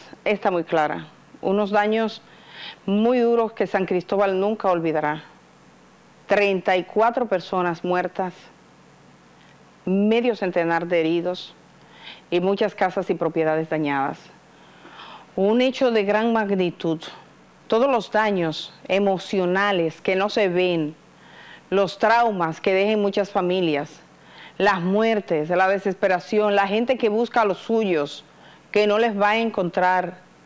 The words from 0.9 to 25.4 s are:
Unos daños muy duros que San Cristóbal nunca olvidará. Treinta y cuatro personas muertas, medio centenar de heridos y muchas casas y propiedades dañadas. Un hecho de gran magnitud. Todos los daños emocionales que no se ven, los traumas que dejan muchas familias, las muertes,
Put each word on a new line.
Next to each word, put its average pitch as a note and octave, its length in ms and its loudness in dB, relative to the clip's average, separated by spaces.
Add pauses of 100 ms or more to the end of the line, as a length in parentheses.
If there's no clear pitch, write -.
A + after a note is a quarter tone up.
Unos G3 300 -2
daños G#3+ 520 0 (640)
muy A3+ 340 2
duros A#3 320 2
que F#3+ 160 -2
San F#3+ 180 0
Cristóbal G3 540 0
nunca G#3 280 0
olvidará. D#3 540 0 (1040)
Treinta G3 500 2
y F3 60 0
cuatro A#3 440 0
personas F3+ 580 -2
muertas, F3+ 500 -2 (1500)
medio G#3+ 500 2
centenar E3+ 540 -2
de F3 100 2
heridos E3+ 560 -2 (760)
y F3 100 0
muchas G3 340 0
casas F#3 340 -2
y F#3 60 0
propiedades D#3+ 560 -2
dañadas. C#3+ 480 -2 (1160)
Un G#3 240 2
hecho B3+ 320 0
de A3 100 2
gran G#3+ 300 0
magnitud. F3+ 680 -2 (680)
Todos A#3 200 2
los A#3+ 220 0
daños G3 640 -2 (140)
emocionales F#3+ 1120 0
que F#3+ 160 0
no G3+ 140 0
se G#3 180 0
ven, F3 480 0 (720)
los F#3+ 300 0
traumas G#3+ 600 2
que G3 140 0
dejan G#3 260 2
muchas G3+ 300 -2
familias, F3 680 -2 (580)
las G3 220 2
muertes, F#3 680 0